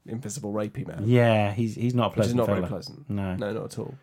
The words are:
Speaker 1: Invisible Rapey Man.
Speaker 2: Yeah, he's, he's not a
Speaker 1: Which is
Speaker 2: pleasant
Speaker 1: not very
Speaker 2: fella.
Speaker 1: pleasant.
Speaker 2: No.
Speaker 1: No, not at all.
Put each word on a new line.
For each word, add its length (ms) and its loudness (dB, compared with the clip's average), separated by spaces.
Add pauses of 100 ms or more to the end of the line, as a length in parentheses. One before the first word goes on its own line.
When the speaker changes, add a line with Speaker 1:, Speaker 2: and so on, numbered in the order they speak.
Speaker 1:
Invisible 460 -8
Rapey 340 -6
Man. 180 -8
Speaker 2:
Yeah, 480 6
he's, 220 -2
he's 180 0
not 200 2
a 60 -2
Speaker 1:
Which 80 4
is 60 0
Speaker 2:
pleasant 40 2
Speaker 1:
not 100 2
very 140 2
Speaker 2:
fella. 80 -2
Speaker 1:
pleasant. 400 -10
Speaker 2:
No. 260 -2
Speaker 1:
No, 180 -4
not 120 -6
at 140 -10
all. 240 -8